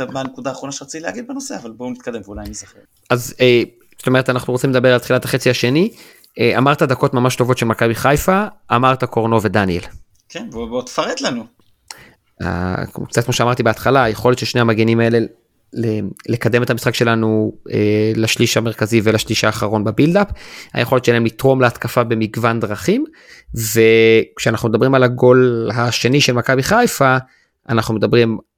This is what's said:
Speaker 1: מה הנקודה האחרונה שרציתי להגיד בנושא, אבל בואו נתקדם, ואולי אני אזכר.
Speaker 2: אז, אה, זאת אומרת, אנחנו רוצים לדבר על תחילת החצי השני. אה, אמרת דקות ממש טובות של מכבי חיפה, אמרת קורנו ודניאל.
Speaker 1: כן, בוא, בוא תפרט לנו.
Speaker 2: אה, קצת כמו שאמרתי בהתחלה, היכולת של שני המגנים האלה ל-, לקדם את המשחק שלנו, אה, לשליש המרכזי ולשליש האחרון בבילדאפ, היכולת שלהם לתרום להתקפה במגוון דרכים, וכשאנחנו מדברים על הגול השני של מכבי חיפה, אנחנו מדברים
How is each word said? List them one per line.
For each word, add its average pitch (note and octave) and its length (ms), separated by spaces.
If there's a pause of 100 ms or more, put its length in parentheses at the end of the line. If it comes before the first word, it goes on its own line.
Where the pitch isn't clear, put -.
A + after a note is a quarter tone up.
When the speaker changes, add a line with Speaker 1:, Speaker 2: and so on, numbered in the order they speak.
(120)
Speaker 1:
מה C3+ 80
הנקודה C3 300
האחרונה C3+ 220
שרציתי D#3 320
להגיד G#3 240
בנושא, - 280
אבל A#2 140
בואו B2 200
נתקדם, A#2+ 340
ואולי G#2 180
אני G#2 80
אזכר. - 280 (320)
Speaker 2:
אז, A#2+ 300
אה, B2 220 (360)
זאת - 80
אומרת, C3 240
אנחנו B2 220
רוצים C3+ 180
לדבר B2+ 220
על B2 60
תחילת B2+ 260
החצי B2+ 260
השני. C#3+ 400 (480)
אה, A2 200
אמרת C#3+ 240
דקות C3+ 320
ממש B2 220
טובות B2 220
של A#2 80
מכבי A#2 280
חיפה, E3 500 (300)
אמרת B2+ 300
קורנו A2+ 380
ודניאל. F#2+ 400 (460)
Speaker 1:
כן, G#3+ 220
בוא, A2+ 180
בוא B2 140
תפרט F3 380
לנו. C3 260 (960)
Speaker 2:
אה, F2+ 320 (340)
קצת - 160
כמו B2+ 80
שאמרתי A#2+ 300
בהתחלה, A#2+ 420
היכולת A2+ 340
של - 80
שני B2+ 140
המגנים A2+ 400
האלה A#2 180 (560)
ל-, A2 260 (280)
לקדם A#2 340
את B2 80
המשחק A#2 240
שלנו, A2 580 (200)
אה, G#2+ 440
לשליש A2+ 400
המרכזי A2 480
ולשליש G#2+ 400
האחרון G#2+ 400
בבילדאפ, D#3+ 420 (480)
היכולת B2 300
שלהם A#2 220
לתרום C3 340
להתקפה A#2+ 440
במגוון A2+ 560
דרכים, A2+ 440 (500)
וכשאנחנו A2+ 1120
מדברים A#2+ 260
על C3 80
הגול B2 720
השני A#2+ 460
של C3 120
מכבי C3 300
חיפה, D#3+ 540 (520)
אנחנו A2+ 260
מדברים A2+ 440 (200)